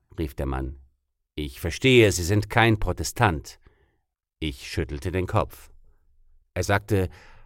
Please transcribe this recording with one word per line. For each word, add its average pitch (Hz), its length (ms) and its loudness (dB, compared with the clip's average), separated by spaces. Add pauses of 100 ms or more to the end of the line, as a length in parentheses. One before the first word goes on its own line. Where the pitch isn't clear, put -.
(180)
rief 78 180 -4
der 73 100 -6
Mann, 67 320 -6 (580)
„ich 73 240 -8
verstehe, 113 520 6
Sie 90 120 -2
sind 104 260 0
kein 113 300 4
Protestant.“ - 800 -2 (800)
Ich - 320 -8
schüttelte 76 400 -6
den 90 160 -4
Kopf. - 420 -4 (840)
Er 92 100 -4
sagte, 95 460 0 (360)